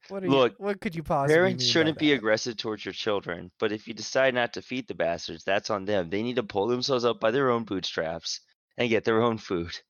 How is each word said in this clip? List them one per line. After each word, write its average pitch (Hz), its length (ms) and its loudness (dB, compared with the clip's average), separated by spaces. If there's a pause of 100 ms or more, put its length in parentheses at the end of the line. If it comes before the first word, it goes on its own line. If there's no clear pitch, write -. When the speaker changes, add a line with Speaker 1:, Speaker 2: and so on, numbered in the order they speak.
Speaker 1:
What 196 140 -8
are 180 40 -2
you, 175 40 4
Speaker 2:
Look, 127 280 4
Speaker 1:
what 196 200 -4
could 165 160 -6
you 165 80 -6
possibly 147 320 2
Speaker 2:
parents 180 280 4
Speaker 1:
mean - 40 0
by - 40 0
Speaker 2:
shouldn't 160 260 4
be 151 140 2
Speaker 1:
that? 139 60 4
Speaker 2:
aggressive 110 380 0
towards 107 300 -6
your 95 80 -6
children, 90 640 -4
but 110 140 0
if 110 140 -8
you 113 80 -10
decide 131 400 0
not 120 180 0
to 92 80 -8
feed 127 260 -8
the 101 60 -10
bastards, 82 500 -4
that's 98 260 0
on 101 140 -2
them. 95 280 0
They 98 120 -2
need 120 140 -2
to 123 60 0
pull 101 240 0
themselves 123 360 0
up 113 160 2
by 110 120 2
their 131 180 2
own 117 160 2
bootstraps 85 720 -4 (380)
and 123 100 0
get 110 160 2
their 113 180 4
own 117 180 2
food. 87 320 -4 (180)